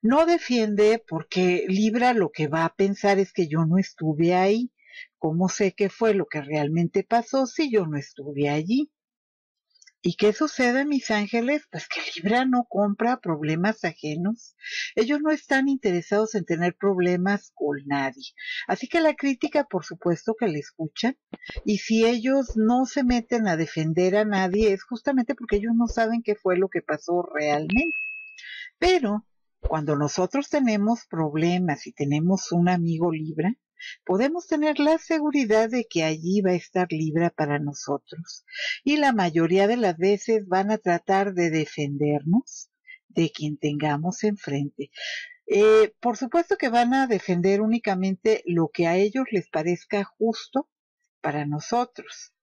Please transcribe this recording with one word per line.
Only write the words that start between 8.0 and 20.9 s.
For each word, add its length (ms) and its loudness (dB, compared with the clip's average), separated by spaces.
allí? 420 -2
¿Y 140 -2
qué 180 2
sucede, 520 0
mis 260 -2
ángeles? 600 -2
Pues 160 -12
que 140 -8
Libra 300 0
no 220 2
compra 540 0
problemas 640 -2
ajenos. 720 -6
Ellos 260 0
no 80 0
están 400 0
interesados 640 0
en 120 -2
tener 300 -2
problemas 800 0
con 320 -4
nadie. 380 -4
Así 200 -4
que 140 0
la 120 4
crítica, 520 -2
por 200 -6
supuesto 480 -2
que 140 -2
la 100 -2
escuchan. 580 -6